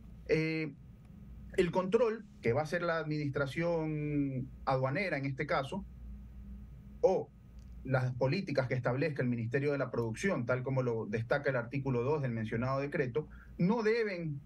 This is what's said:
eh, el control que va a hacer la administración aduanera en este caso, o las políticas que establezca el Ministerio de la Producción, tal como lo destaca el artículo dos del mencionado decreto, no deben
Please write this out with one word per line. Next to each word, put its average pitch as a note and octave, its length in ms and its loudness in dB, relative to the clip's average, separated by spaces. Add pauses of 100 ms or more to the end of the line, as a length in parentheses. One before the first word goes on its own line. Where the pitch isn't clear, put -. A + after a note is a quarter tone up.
(300)
eh, D#3 440 2 (840)
el F3 140 6
control A3 540 2 (160)
que A#2 120 4
va C#3+ 80 4
a - 20 2
hacer E3+ 200 0
la E3 160 2
administración D3+ 1500 0 (140)
aduanera C#3 540 2
en C3+ 80 -2
este C#3 200 -2
caso, E3 380 0 (1200)
o - 280 4 (540)
las B2+ 320 2
políticas C3 520 2
que C#3 60 0
establezca C3+ 480 0
el B2 80 2
Ministerio B2 420 0
de C#3+ 60 0
la B2 140 -2
Producción, A#2 540 0
tal B2+ 160 2
como C3 220 0
lo A2+ 220 0
destaca A2+ 440 0
el C3 60 2
artículo A#2+ 480 0
dos D3+ 180 2
del B2 100 -2
mencionado A#2 500 0
decreto, C#3+ 480 -2 (280)
no A3 240 4
deben G3 640 0